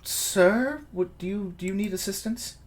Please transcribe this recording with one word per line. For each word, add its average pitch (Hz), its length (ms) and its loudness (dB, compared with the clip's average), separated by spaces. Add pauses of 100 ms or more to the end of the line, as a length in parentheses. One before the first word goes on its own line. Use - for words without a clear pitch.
sir, 233 760 4 (100)
what, 180 260 -2
do 175 100 -8
you, 190 300 -4
do - 80 -10
you 185 80 -2
need 202 200 -2
assistance? 202 720 -6